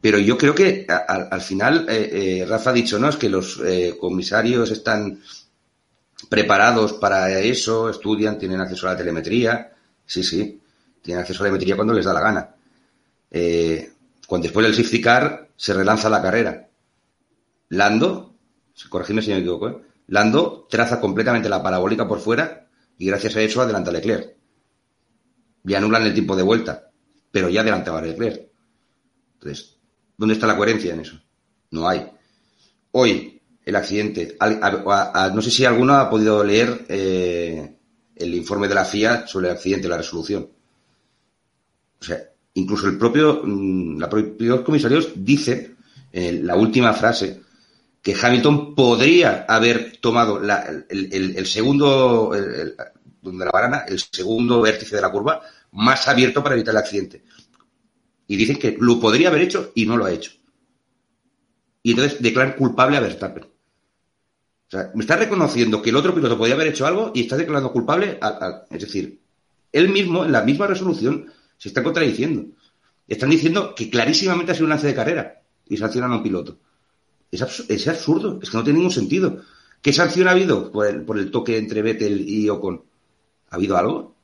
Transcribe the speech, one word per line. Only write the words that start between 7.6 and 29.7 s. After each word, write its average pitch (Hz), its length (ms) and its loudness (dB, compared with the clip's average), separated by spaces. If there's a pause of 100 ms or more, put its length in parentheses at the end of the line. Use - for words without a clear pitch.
estudian, 107 520 -2
tienen 95 220 -4
acceso 92 260 -6
a 92 60 0
la 85 40 -4
telemetría". 87 760 -2 (320)
Sí, 90 200 -6
sí, 90 360 -4 (440)
tienen 87 180 -6
acceso 92 220 -8
a - 20 -2
la 101 40 2
telemetría 95 260 -2
cuando 107 180 0
les 101 120 0
da 92 80 0
la 78 60 0
gana. - 360 -2 (760)
Eh, 85 600 -2 (340)
cuando 85 200 -2
después 107 200 2
del 107 80 4
safety 113 280 0
car 127 540 2
se - 160 -6
relanza 104 380 0
la 107 100 2
carrera. 92 480 -2 (1000)
Lando, 107 640 2 (560)
corregidme 101 320 -4
si 107 80 -4
me 98 80 0
equivoco, 87 320 -4
¿eh? - 80 -12 (300)
Lando 110 600 2
traza 117 320 0
completamente 107 480 0
la 95 140 -2
parabólica 95 460 -2
por - 120 -4
fuera 123 480 -2 (300)
y 92 80 -8
gracias 98 300 -2
a 110 60 2
eso 110 200 0
adelanta 98 300 0
Leclerc. 92 440 -4 (1300)
Le 98 140 0
anulan 107 240 2
el 107 120 2
tiempo 98 220 0
de 92 60 0
vuelta, 98 480 0 (400)
pero 92 200 0
ya 101 120 2
adelantaba 90 400 -2
Leclerc. 95 480 -6 (840)
Entonces, - 420 -16 (440)